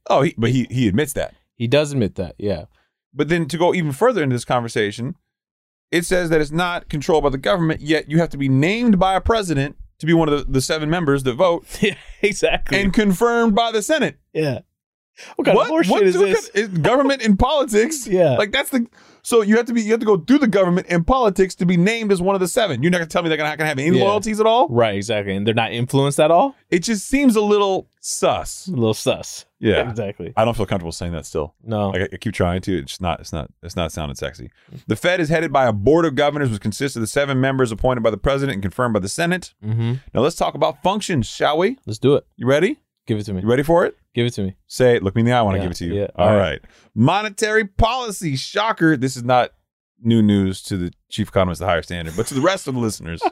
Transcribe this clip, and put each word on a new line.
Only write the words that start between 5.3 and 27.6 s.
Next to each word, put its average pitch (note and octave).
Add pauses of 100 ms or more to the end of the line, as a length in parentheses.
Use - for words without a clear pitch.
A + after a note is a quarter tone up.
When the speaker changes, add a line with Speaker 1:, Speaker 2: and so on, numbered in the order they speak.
Speaker 1:
it E3+
says F3+
that D#3+
it's C#3+
not F3
controlled D3+
by C#3+
the E3+
government, E3
yet D3
you D#3+
have D#3+
to C#3+
be C#3
named F#3
by F#3+
a F#3
president E3+ (220)
to -
be E3
one D#3+
of C#3+
the, C3
the C3
seven D3+
members C#3+
that B2+
vote E3+
Speaker 2:
<laughs> -
Yeah, G3 (260)
exactly. F#3
Speaker 1:
and G3
confirmed A#3
by A#3
the A3
Senate. B3+ (160)
Speaker 2:
Yeah. C#3+ (760)
What -
kind G3
Speaker 1:
What? C4+
Speaker 2:
of D#4
horseshit D#4+
Speaker 1:
What G4
Speaker 2:
is F#4
Speaker 1:
do F4+
Speaker 2:
this? G4+
Speaker 1:
kind G#3
of, G3
is E3
government C4
in G#3+
politics? B3+
Speaker 2:
<laughs> -
Yeah. E3+
Speaker 1:
Like, G#3
that's C4+
the, A#3+ (340)
so A#3
you G#3+
have A#3
to A#3
be, A#3
you G#3+
have A3+
to G#3
go G#3
through A#3+
the C#4+
government F#3
in E3+
politics G3+
to F#3
be F3+
named G#3
as F3
one G3
of F#3+
the F#3
seven. E3+
You're E3+
not F3+
gonna D#3+
tell F3+
me E3
they're D#3
not D3+
gonna D#3
have C#3+
any E3+
Speaker 2:
Yeah. G3
Speaker 1:
loyalties G#3
at A3
all? A#3
Speaker 2:
Right, A2+
exactly. G2+
And G2+
they're A2+
not A2
influenced C3+
at D3+
all? A#3 (140)
Speaker 1:
It F3+
just A3
seems C4
a A3
little G3+ (100)